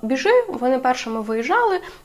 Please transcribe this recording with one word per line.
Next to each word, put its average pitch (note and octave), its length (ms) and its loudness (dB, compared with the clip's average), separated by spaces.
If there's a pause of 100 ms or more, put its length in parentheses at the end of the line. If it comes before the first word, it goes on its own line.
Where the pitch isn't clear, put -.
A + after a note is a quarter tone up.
«біжи», G4 460 2
вони B3+ 300 0
першими B3 420 -2
виїжджали, D#4+ 600 0 (240)